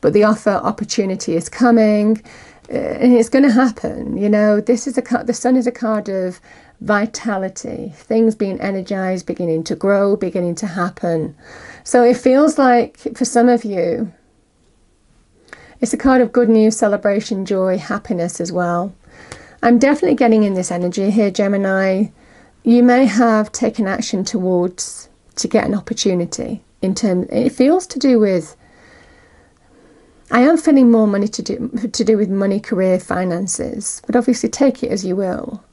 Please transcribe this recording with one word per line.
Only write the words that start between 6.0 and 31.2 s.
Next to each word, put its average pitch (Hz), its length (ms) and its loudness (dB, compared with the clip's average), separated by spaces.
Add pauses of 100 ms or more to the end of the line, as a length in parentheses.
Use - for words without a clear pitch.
of 185 320 -4 (400)
vitality, 202 1160 -4
things 226 400 0
being 196 240 -6
energized, 190 680 -4
beginning 165 380 -4
to 170 100 -6
grow, 196 420 0
beginning 180 400 -4
to 214 120 -8
happen. 170 680 -4 (480)
So 247 220 2
it 247 120 4
feels 277 400 4
like, 247 420 2 (180)
for - 80 -2
some 240 240 2
of 240 160 2
you, 185 480 -4 (1700)
it's 240 120 -2
a - 20 -6
card 262 240 2
of 240 100 2
good 240 200 2
news, 220 260 4
celebration, 202 680 -2
joy, 190 320 0
happiness 180 600 -6
as 170 140 -6
well. 175 420 -2 (680)
I'm 240 160 6
definitely 294 360 2
getting 220 280 4
in 202 100 0
this 185 180 -4
energy 180 400 -2
here, 208 200 2
Gemini. 190 800 0 (560)
You 240 180 4
may 247 240 6
have 214 440 2
taken 220 360 -2
action 190 360 -4
towards, 185 840 -4 (280)
to - 120 -6
get - 160 0
an 202 100 -4
opportunity 185 880 -4 (200)
in 190 120 -2
term, 185 360 -2
it - 220 0
feels 320 340 2
to - 120 -10
do 254 200 2
with, 185 360 0 (1800)
I 240 120 2
am 320 160 4
feeling 269 320 4
more 220 160 4
money 202 220 -2